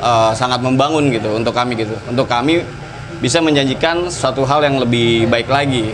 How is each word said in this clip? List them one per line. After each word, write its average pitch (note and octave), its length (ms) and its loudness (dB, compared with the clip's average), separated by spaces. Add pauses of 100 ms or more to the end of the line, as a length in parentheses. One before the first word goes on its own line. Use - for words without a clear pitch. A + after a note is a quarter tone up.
uh, A2+ 320 2
sangat B2 300 -2
membangun C#3 500 2
gitu G#2+ 240 -2
untuk A2+ 160 -2
kami A#2+ 240 -2
gitu. A2 160 -4 (160)
Untuk B2+ 160 0
kami C#3+ 400 0 (560)
bisa D#3+ 220 2
menjanjikan D#3+ 680 0
suatu C3 380 -2
hal D3 180 2
yang C3+ 160 0
lebih A#2 460 2
baik A#2 240 0
lagi, C3 420 0